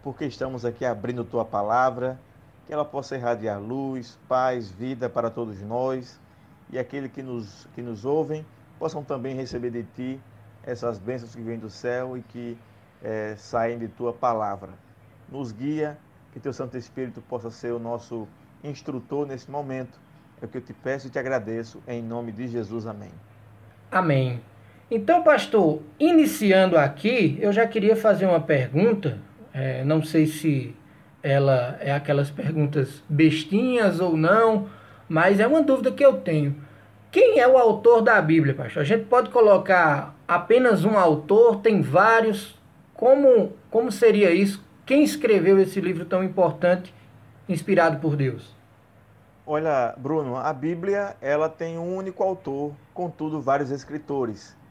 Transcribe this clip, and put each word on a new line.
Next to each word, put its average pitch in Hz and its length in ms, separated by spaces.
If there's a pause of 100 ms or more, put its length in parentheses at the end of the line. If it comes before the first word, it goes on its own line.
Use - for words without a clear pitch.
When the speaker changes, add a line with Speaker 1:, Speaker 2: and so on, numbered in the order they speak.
Speaker 1:
porque 139 220
estamos 131 400
aqui 120 220
abrindo 117 400
tua 117 180
palavra, 123 720 (480)
que - 80
ela 151 120
possa 139 320
irradiar 113 420
luz, 131 680
paz, 127 460
vida 120 380
para 117 200
todos 110 320
nós, 123 560 (540)
e 127 80
aquele 135 300
que 139 120
nos, 120 540
que 123 60
nos 117 240
ouvem 156 400 (340)
possam 156 240
também 135 320
receber 123 340
de 117 140
ti 131 380 (420)
essas 120 340
bênçãos 113 380
que 117 60
vêm 113 180
do 110 100
céu 127 460
e 123 60
que, 120 360 (460)
eh, 107 340
saem 117 400
de 113 120
tua 117 240
palavra. 104 560 (600)
Nos 131 220
guia, 147 460 (340)
que - 80
teu 127 140
Santo 127 240
Espírito 120 440
possa 117 300
ser 120 220
o 117 60
nosso 117 500 (340)
instrutor 143 640
nesse 131 240
momento. 131 480 (420)
É 123 40
o - 20
que 131 100
eu 123 40
te - 100
peço 131 360
e - 20
te 139 100
agradeço, 117 680
em 120 160
nome 117 300
de 117 160
Jesus. 113 400
Amém. 104 240 (800)
Speaker 2:
Amém. 135 480 (540)
Então, 320 300
pastor, 202 580 (160)
iniciando 214 800
aqui, 156 640
eu 202 120
já 226 120
queria 220 300
fazer 196 300
uma 170 160
pergunta. 147 800 (340)
É, 131 320
não 156 180
sei 156 240
se 139 480 (480)
ela 139 560
é 139 140
aquelas 143 360
perguntas 147 800
bestinhas 180 920
ou 170 160
não, 208 500 (400)
mas 180 320
é 220 80
uma 311 140
dúvida 262 320
que 285 120
eu 269 120
tenho. 147 440 (480)
Quem 427 300
é 240 80
o 262 100
autor 233 440
da 214 200
Bíblia, 156 320
pastor? 135 280
A 139 40
gente 220 200
pode 240 240
colocar 185 840 (140)
apenas 202 560
um 214 160
autor? 196 600
Tem 208 200
vários? 208 800 (340)
Como, 254 600 (160)
como 233 240
seria 202 380
isso? 196 300 (240)
Quem 285 200
escreveu 196 520
esse 190 220
livro 175 240
tão 185 180
importante, 180 720 (540)
inspirado 165 520
por 147 180
Deus? 131 360 (920)
Speaker 1:
Olha, 151 500
Bruno, 135 380
a 135 160
Bíblia, 180 720
ela 151 260
tem 165 320
um 175 160
único 190 260
autor, 147 520 (200)
contudo, 156 460
vários 135 320
escritores. 139 880 (120)